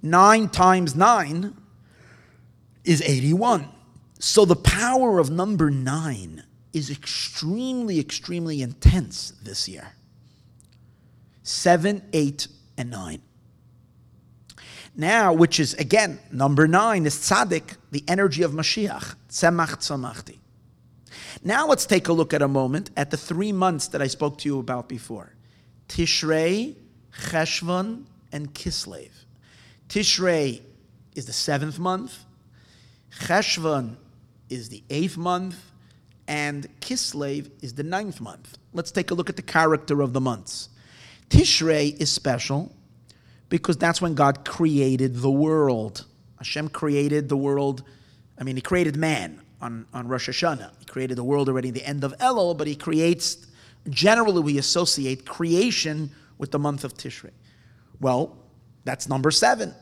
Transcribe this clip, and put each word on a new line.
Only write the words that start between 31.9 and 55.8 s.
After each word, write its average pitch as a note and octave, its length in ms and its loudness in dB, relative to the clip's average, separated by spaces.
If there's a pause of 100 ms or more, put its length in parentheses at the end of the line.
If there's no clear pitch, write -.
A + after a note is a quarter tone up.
Cheshvan D#3 760 -2 (540)
is A#2+ 180 -10
the G#2 220 -18
eighth D#3+ 260 -2
month, F3+ 400 -4 (680)
and D3 420 -4 (120)
Kislev C#3+ 720 -6 (120)
is B2 100 -12
the C#3+ 100 -10
ninth F#3 380 -6
month. - 380 -18 (160)
Let's E3+ 160 -6
take - 200 -2
a F3+ 40 -2
look F3 160 -2
at F3 60 -6
the - 60 -12
character D3+ 600 2
of B2+ 100 0
the C3+ 80 0
months. A#2+ 480 -6 (600)
Tishrei D#3 680 4
is D3+ 120 -2
special C#3 640 -4 (720)
because E3 300 0
that's E3+ 240 0
when E3+ 120 0
God C#3 300 2
created C3+ 720 0
the B2+ 140 0
world. C#3 760 0 (320)
Hashem D3+ 320 -8
created C#3+ 600 0
the C#3+ 60 0
world, C#3 460 -2 (560)
I B2+ 60 -10
mean, C3 120 -6
he C3 60 -8
created E3+ 340 0
man B2+ 440 -4 (220)
on, A#2 320 -12
on A#2+ 120 -8
Rosh B2+ 220 -6
Hashanah. B2 500 -4
He - 60 -20
created B2+ 320 -8
the A#2+ 80 -6
world C#3 240 2
already C3 200 -2
in B2 60 -8
the C3 100 -10
end C#3+ 200 -6
of C#3 140 -6
Elul, G#3+ 380 2
but D3+ 100 -4
he D3 100 -6
creates, E3 720 0 (420)
generally G3 540 2
we C#3+ 160 0
associate C3+ 680 -2
creation E3 840 -2 (260)